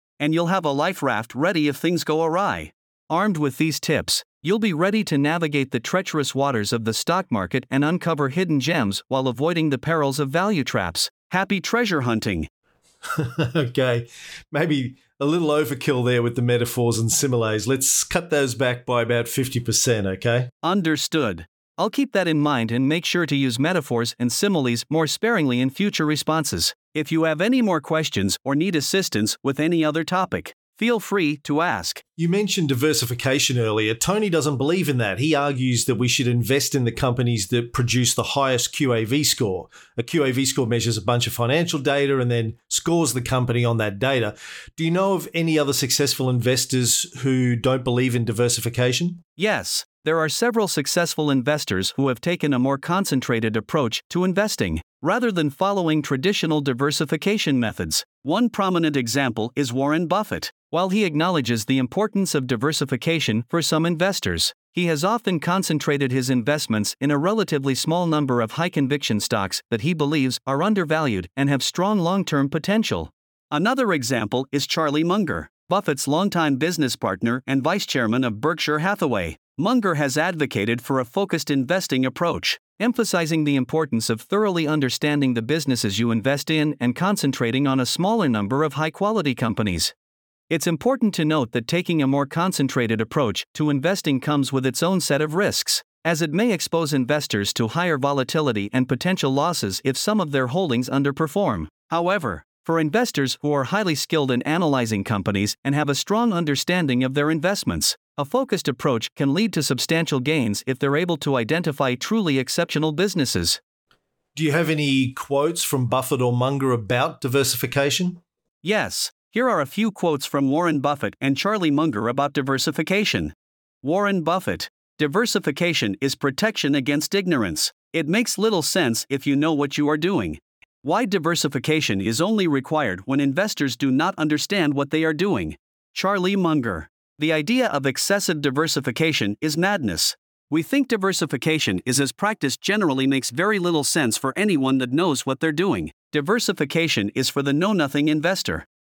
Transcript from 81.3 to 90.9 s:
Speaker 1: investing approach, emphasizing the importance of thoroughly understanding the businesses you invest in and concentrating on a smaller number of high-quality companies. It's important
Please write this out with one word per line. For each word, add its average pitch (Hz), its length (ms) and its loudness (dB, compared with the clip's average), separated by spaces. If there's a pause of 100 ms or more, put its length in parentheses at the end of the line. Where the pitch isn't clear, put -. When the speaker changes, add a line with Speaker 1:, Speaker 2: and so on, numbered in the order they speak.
Speaker 1:
investing 139 560 0
approach, 131 540 -2 (200)
emphasizing 170 640 0
the 143 100 2
importance 135 540 0
of 113 120 0
thoroughly 190 460 0
understanding 143 680 2
the 117 80 -2
businesses 117 560 0
you 117 140 2
invest 135 400 0
in 151 280 2
and 123 160 0
concentrating 139 720 0
on 131 140 2
a 123 60 0
smaller 196 440 0
number 113 340 0
of 143 100 -2
high-quality 156 600 0
companies. 104 600 -2 (540)
It's 160 180 0
important 220 480 0